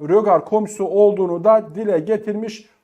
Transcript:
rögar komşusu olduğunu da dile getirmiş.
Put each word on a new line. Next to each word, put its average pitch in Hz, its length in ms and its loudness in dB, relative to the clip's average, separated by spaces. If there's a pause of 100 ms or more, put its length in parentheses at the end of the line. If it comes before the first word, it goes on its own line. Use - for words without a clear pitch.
rögar 180 440 2
komşusu 214 400 -4
olduğunu 190 600 0
da 214 300 2
dile 202 240 -2
getirmiş. 214 720 -6 (160)